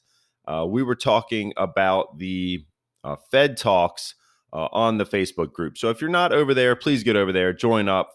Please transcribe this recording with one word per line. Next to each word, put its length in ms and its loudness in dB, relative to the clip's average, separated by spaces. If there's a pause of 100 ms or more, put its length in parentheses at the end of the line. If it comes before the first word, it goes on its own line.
(460)
uh, 220 -4
we 160 -2
were 120 -2
talking 600 -2
about 640 0
the, 480 -6 (400)
uh, 100 -8 (160)
Fed 240 2
talks, 580 0 (380)
uh, 220 -6
on 240 0
the 80 0
Facebook 480 -4
group. 240 -8
So 120 -2
if 120 -4
you're 80 -4
not 240 2
over 200 2
there, 220 4
please 260 0
get 140 2
over 160 2
there, 220 2
join 340 0
up, 280 0